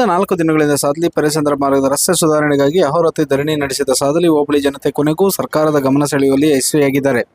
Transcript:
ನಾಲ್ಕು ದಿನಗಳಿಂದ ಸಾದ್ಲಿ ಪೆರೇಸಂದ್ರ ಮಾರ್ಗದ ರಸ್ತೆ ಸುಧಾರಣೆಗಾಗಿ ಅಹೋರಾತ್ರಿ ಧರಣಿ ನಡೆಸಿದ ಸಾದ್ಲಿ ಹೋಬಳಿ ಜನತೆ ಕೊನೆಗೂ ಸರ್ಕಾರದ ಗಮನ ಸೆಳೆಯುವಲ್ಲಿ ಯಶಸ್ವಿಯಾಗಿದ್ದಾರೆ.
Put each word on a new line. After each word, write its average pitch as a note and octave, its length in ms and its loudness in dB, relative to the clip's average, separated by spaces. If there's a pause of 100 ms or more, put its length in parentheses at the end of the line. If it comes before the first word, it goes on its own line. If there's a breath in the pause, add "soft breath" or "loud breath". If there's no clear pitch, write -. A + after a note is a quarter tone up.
ನಾಲ್ಕು F#3+ 320 0
ದಿನಗಳಿಂದ D#3 340 0
ಸಾದ್ಲಿ D3 380 0
ಪೆರೇಸಂದ್ರ D3 460 0
ಮಾರ್ಗದ C#3 360 0
ರಸ್ತೆ D#3 220 0
ಸುಧಾರಣೆಗಾಗಿ D3+ 680 0
ಅಹೋರಾತ್ರಿ D#3+ 460 0
ಧರಣಿ C#3+ 300 -2
ನಡೆಸಿದ C#3 340 -4
ಸಾದ್ಲಿ C#3+ 380 0
ಹೋಬಳಿ D3 340 2
ಜನತೆ C#3 300 -2
ಕೊನೆಗೂ D#3 380 0
ಸರ್ಕಾರದ D#3 500 -2
ಗಮನ C3+ 240 2
ಸೆಳೆಯುವಲ್ಲಿ C#3 480 2
ಯಶಸ್ವಿಯಾಗಿದ್ದಾರೆ. C3+ 720 0 (120)